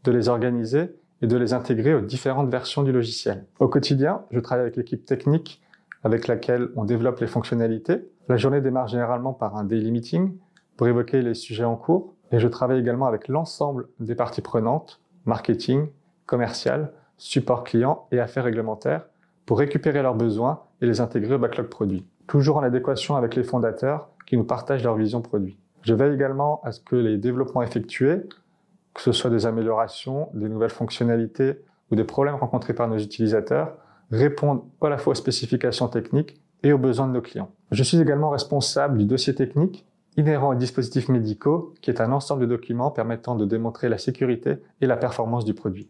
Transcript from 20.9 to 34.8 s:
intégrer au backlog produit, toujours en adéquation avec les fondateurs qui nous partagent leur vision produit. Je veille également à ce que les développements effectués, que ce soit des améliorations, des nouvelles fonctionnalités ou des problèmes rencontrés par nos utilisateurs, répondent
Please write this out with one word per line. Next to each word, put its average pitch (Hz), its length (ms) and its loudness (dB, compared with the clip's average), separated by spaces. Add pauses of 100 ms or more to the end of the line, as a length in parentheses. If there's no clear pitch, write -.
intégrer 113 340 0
au - 20 0
backlog 120 300 -2
produit, 95 360 -2 (220)
toujours 143 320 4
en 143 60 0
adéquation 131 520 0
avec 123 200 0
les 123 80 2
fondateurs 127 680 -2 (160)
qui 127 120 2
nous 113 60 4
partagent 123 400 -2
leur 117 120 2
vision 110 260 0
produit. 98 340 -4 (280)
Je 117 100 4
veille 139 220 4
également 139 480 0
à 127 80 -8
ce - 80 -14
que - 160 -4
les 107 240 2
développements 127 420 0
effectués, 127 640 0 (720)
que - 60 -14
ce 123 100 2
soit 123 180 0
des 113 160 2
améliorations, 113 880 -2
des 107 160 -4
nouvelles 110 220 -2
fonctionnalités 117 880 0 (300)
ou 110 40 2
des 107 100 2
problèmes 143 280 0
rencontrés 123 400 -4
par 117 140 -2
nos 110 100 -2
utilisateurs, 110 800 0 (320)
répondent 143 540 2 (180)